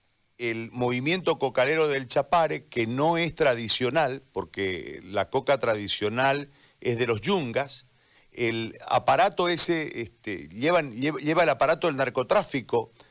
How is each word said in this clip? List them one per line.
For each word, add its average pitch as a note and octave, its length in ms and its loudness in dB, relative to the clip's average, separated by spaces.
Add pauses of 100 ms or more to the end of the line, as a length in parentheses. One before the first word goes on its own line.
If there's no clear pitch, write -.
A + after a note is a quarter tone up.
(360)
el A2+ 340 -4
movimiento C3 680 -2
cocalero C#3 500 2
del C3+ 180 -2
Chapare, D3+ 600 0
que A#2 200 -2
no C#3+ 300 2
es E3 180 0
tradicional, B2+ 960 0
porque F2+ 720 -6
la F#2+ 280 -4
coca C3 280 2
tradicional A#2 920 0 (300)
es A#2 160 -2
de A#2+ 120 0
los A2 140 -2
yungas. C#3 640 -2 (440)
El A2+ 460 -2 (100)
aparato E3 640 2
ese, D#3+ 540 -2
este, F#2+ 460 -10
llevan, C#3+ 440 0
lleva, C3+ 260 -4
lleva D#3 240 2
el E3 60 4
aparato D3 400 2
del C#3 80 0
narcotráfico, B2+ 960 0 (180)